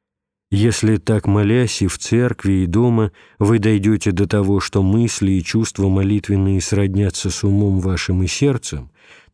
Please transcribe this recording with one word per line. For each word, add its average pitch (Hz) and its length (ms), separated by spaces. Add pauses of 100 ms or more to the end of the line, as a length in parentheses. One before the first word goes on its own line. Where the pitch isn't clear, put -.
(520)
Если 107 460
так, 107 280
молясь 104 560
и 95 60
в - 100
церкви, 107 640
и 92 40
дома, 110 440 (300)
вы 110 180
дойдёте 104 540
до 92 160
того, 98 320
что - 200
мысли 101 520
и 92 100
чувства 104 460
молитвенные 98 720
сроднятся 98 680
с - 120
умом 101 380
вашим 92 420
и 90 60
сердцем, 127 640 (420)